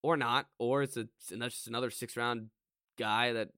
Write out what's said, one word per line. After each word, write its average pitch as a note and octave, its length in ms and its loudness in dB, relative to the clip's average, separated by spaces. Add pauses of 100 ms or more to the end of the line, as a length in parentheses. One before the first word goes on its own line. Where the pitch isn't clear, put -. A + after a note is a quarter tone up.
or D#3+ 140 4
not. B2+ 300 2 (120)
Or C3 240 4
it's C3+ 140 -2
a, A2+ 120 -4 (100)
it's - 140 -14
another, A#2+ 180 -4
just - 160 -10
another A#2 240 -2
sixth - 260 -8
round A#2 340 -2 (480)
guy A#2 340 2
that A2+ 260 -2